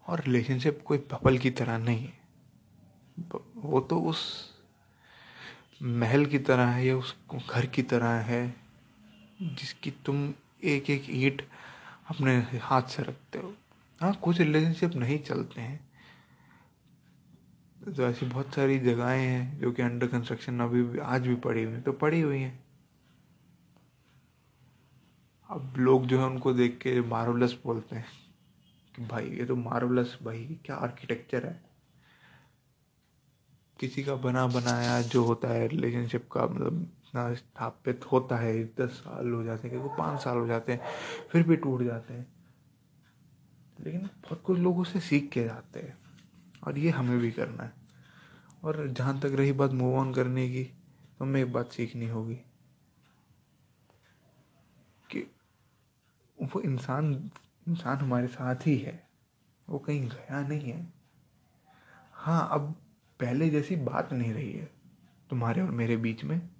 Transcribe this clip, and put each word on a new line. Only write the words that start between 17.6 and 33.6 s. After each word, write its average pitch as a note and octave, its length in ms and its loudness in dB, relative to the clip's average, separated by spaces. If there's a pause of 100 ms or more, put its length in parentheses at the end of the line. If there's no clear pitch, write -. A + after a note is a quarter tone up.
तो C3+ 80 2
ऐसी B2 220 0
बहुत C3 280 -4
सारी C3+ 260 4
जगहें B2 480 2
हैं B2+ 320 -2
जो B2 120 2
कि B2 120 0
under A#2+ 240 0
construction A#2+ 540 -2
अभी A#2+ 220 4
भी, A#2+ 160 -2
आज B2+ 280 0
भी B2 80 4
पड़ी A#2+ 280 0
हुई A2+ 100 -4
हैं, A#2+ 100 -8
तो C#3 80 0
पड़ी D3+ 300 2
हुई C#3 180 2
हैं। B2+ 260 -6 (2750)
अब C3+ 280 -8
लोग C3 280 6
जो C3 140 4
है C3 60 4
उनको C3 280 0
देख B2 240 4
के B2+ 240 0
मार्वलस A#2+ 640 2
बोलते A2+ 300 -4
हैं A2+ 100 -8 (880)
कि A#2+ 100 -10
भाई, A#2 240 -6
ये - 160 -4
तो B2+ 100 -2
मार्वलस, A#2+ 680 0
भाई, A2+ 420 -8
क्या C#3 100 -8
आर्किटेक्चर - 680 -4
है। - 180 -10 (2250)